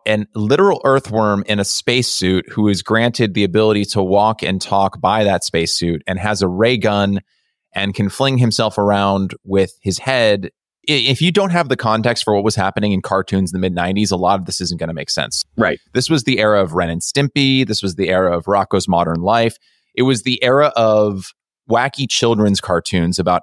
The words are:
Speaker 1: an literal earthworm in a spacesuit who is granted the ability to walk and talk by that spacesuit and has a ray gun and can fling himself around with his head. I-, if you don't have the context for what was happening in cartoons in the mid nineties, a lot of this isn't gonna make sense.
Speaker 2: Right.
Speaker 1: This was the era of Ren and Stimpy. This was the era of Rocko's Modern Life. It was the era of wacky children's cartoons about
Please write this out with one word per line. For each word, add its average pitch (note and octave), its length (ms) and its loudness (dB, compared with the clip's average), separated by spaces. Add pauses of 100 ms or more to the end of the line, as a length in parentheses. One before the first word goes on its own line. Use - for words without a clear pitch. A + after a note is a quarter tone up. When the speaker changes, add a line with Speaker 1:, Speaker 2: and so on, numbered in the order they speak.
Speaker 1:
an G#2+ 280 0
literal C#3+ 500 2
earthworm G#2+ 640 2
in G#2 120 0
a G2 40 0
spacesuit F#2+ 840 0
who G#2+ 200 0
is G2 140 0
granted A2+ 520 0
the G2+ 100 0
ability G#2 420 2
to - 160 -2
walk G2+ 400 2
and F#2 200 -2
talk G2 400 0
by F#2 220 2
that G2 200 0
spacesuit - 640 -2
and F#2 120 -4
has G2+ 220 -2
a F#2+ 80 2
ray A2 300 2
gun G2+ 420 0 (540)
and G2 200 -2
can G2+ 140 -2
fling C3+ 300 0
himself A2+ 400 0
around G2 560 2 (100)
with F#2+ 380 0
his F#2+ 160 -2
head. A2 480 0 (420)
I-, D3+ 40 2
if C3 280 2
you E3+ 120 2
don't G3 180 2
have E3+ 180 0
the B2 80 0
context A2+ 480 0
for A2 100 2
what G2+ 100 2
was G#2+ 100 0
happening G2+ 380 0
in F#2+ 100 0
cartoons F#2+ 500 0
in F#2 40 -4
the F#2 40 -2
mid F#2 140 0
nineties, F#2+ 380 0
a F#2+ 40 0
lot F#2 220 2
of F2+ 80 -10
this F2 140 -8
isn't F2 180 -6
gonna E2 160 -6
make D2+ 160 -8
sense. - 340 -6 (120)
Speaker 2:
Right. F#2 240 0 (120)
Speaker 1:
This B2+ 160 -2
was D3+ 140 0
the - 160 -2
era G#2+ 240 2
of E2+ 120 -4
Ren F2 140 0
and E2+ 140 -4
Stimpy. C3+ 640 0
This G#2 160 -4
was F#2 140 -4
the F2+ 140 -2
era F#2 260 2
of E2+ 80 -4
Rocko's G2 440 0
Modern E2+ 340 0
Life. A2+ 340 0 (400)
It A#2+ 60 2
was B2+ 200 0
the B2 200 -2
era C3+ 340 4
of G#2+ 560 0 (360)
wacky B2+ 400 -2
children's G#2+ 520 2
cartoons F2 580 -2
about F2+ 240 0